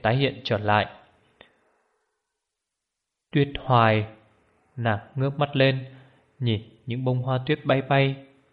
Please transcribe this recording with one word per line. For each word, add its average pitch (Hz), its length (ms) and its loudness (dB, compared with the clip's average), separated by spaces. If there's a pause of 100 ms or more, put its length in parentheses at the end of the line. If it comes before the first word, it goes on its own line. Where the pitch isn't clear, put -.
tái 113 140 2
hiện 135 280 -2
trở 110 140 -2
lại? 104 280 2 (2500)
Tuyết 143 160 2 (120)
Hoài, 110 480 2 (680)
nàng 117 240 -2 (160)
ngước 139 240 -4
mắt 143 160 -2
lên, 135 300 2 (540)
nhìn 117 220 0 (240)
những 120 180 -6
bông 127 180 -2
hoa 131 240 -2
tuyết 151 200 -2
bay 135 160 2
bay, 135 340 2 (380)